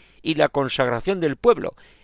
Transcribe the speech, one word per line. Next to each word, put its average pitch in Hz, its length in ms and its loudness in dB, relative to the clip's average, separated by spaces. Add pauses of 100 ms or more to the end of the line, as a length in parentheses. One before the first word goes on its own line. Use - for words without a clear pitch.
(200)
y 160 140 -2
la 147 140 4
consagración 135 720 -2
del 147 160 -2
pueblo, 202 380 0 (300)